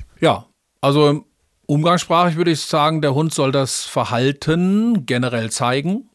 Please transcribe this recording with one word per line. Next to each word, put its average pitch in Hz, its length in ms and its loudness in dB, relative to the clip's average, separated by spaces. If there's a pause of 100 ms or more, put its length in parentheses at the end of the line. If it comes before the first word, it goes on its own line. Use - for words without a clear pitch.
(180)
Ja, 131 280 0 (340)
also 147 440 2 (420)
umgangssprachlich 165 720 2
würde 170 140 2
ich 147 120 -2
sagen, 156 380 0
der 143 140 0
Hund 156 180 0
soll 135 200 0
das 135 320 -2
Verhalten 160 1200 0
generell 123 440 -2
zeigen. 143 640 -2